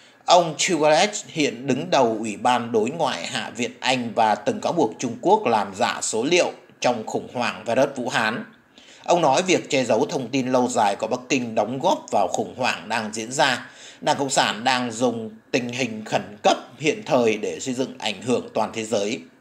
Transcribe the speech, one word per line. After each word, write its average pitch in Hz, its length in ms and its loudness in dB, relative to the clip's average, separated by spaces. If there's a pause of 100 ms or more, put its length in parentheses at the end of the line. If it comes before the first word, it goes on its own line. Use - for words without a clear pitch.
(260)
Ông 170 320 6
Tugendhat 156 520 4 (180)
hiện 131 400 -2
đứng 151 220 -2
đầu 123 300 4
Ủy 107 180 -6
ban 117 340 0
Đối 113 180 2
ngoại 131 380 -4
Hạ - 280 -4
viện 120 240 -4
Anh 123 360 0
và 110 200 4
từng 107 260 -4
cáo 147 120 0
buộc 151 260 2
Trung 120 220 -6
Quốc 190 240 4
làm 101 300 0
giả 107 260 0
số 113 220 -2
liệu 160 280 2 (280)
trong 117 260 0
khủng - 280 -6
hoảng 107 320 -4
virus 127 300 2
Vũ 120 140 -6
Hán. 120 360 0 (580)
Ông 175 180 4
nói 147 200 4
việc 165 280 0
che 131 140 2
giấu 117 220 2
thông 127 240 -6
tin 127 220 -2
lâu 127 160 4
dài 107 280 2
của - 120 -4
Bắc 123 120 -2 (100)
Kinh 123 260 0
đóng 113 240 0
góp 180 320 0
vào 101 160 2
khủng 92 300 -4
hoảng 120 320 -2
đang 110 240 -4
diễn 113 180 -8
ra. 135 380 0 (320)
Đảng 147 160 2
Cộng 139 120 -2
sản 113 340 0
đang 127 280 0
dùng 113 380 -2 (220)
tình 123 180 -2
hình 113 360 -6
khẩn 104 380 -4
cấp - 140 4 (220)
hiện 131 260 0
thời 120 320 4
để 90 220 -4
xây 131 140 -4
dựng 123 240 -4
ảnh 104 240 -6
hưởng 117 320 -2
toàn 107 200 -2
thế 110 120 -6
giới. 107 340 -2 (220)